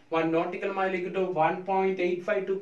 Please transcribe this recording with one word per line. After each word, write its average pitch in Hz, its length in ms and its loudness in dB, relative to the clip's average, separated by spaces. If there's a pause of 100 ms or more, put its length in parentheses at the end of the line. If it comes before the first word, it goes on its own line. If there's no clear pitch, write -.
(160)
One 160 200 2
nautical 180 360 -2
mile 190 240 0
equal 175 200 -4
to 190 160 2
one 170 240 2 (140)
point 190 320 2
eight 175 200 0
five 196 260 0
two 190 140 0